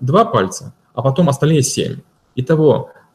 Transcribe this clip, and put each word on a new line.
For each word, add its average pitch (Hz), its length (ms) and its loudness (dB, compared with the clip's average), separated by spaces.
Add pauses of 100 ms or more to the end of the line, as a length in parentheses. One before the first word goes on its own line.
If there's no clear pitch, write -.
два 160 240 2
пальца, - 480 -4 (200)
а 123 80 -8
потом 135 280 2
остальные 143 340 2
семь. - 380 -6 (380)
Итого, 151 520 2 (240)